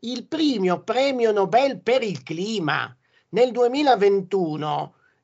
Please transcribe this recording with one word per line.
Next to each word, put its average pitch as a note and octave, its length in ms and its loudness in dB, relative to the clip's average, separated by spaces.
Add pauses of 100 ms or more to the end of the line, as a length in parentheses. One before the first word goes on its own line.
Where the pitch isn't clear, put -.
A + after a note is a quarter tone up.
il A#3 260 -10
primo G#3+ 540 0
premio A#3+ 500 0
Nobel G#3 480 2
per A#3+ 240 0
il F3 180 -4
clima. D#3+ 720 -4 (340)
Nel A#3+ 220 2
duemilaventuno G3 1400 0 (300)